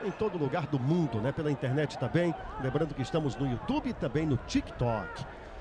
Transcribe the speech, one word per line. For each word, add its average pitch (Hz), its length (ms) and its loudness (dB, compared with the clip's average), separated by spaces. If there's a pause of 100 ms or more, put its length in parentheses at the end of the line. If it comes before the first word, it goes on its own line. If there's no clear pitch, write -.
em 196 80 -2
todo 185 260 0
lugar 147 300 2
do 139 120 2
mundo, 143 400 4
né? 120 120 0
Pela 151 200 0
internet 139 460 0
também. 165 380 2 (260)
Lembrando 147 320 0
que 139 80 -4
estamos 139 340 0
no 139 140 0
YouTube 247 400 0
e 214 40 -2
também 156 320 -2
no 147 100 2
TikTok. 117 920 -2 (360)